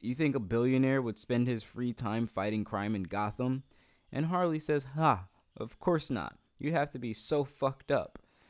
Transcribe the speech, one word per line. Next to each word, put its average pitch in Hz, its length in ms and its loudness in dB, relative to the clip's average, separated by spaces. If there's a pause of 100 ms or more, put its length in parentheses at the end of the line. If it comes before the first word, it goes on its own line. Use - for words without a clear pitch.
"You 120 140 -4
think 147 200 2
a 135 60 0
billionaire 131 640 4
would 113 160 -4
spend 120 280 0
his 120 160 -2
free 123 300 -4
time 113 340 -2
fighting 107 380 -2
crime 104 320 -2
in 95 80 -2
Gotham?" 107 580 -2 (480)
And 147 160 -2
Harley 175 320 0
says, 151 260 0 (100)
"Ha, 135 340 2 (280)
of - 220 -10
course 165 320 2
not. 101 280 -4 (200)
You 151 140 -2
have 151 180 0
to - 80 -12
be 117 140 -6
so 147 320 0
fucked - 460 -4
up." 131 280 0 (320)